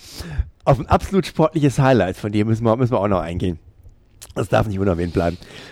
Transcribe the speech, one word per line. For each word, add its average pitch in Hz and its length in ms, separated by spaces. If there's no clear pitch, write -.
Auf 131 160
ein - 60
absolut 185 400
sportliches 147 540
Highlight 117 380
von 104 140
dir 107 140
müssen 110 180
wir, 113 120
müssen 123 180
wir 107 60
auch 101 80
noch 95 140
eingehen. 85 360
Das 131 160
darf 110 180
nicht 95 120
unerwähnt 87 340
bleiben. 85 240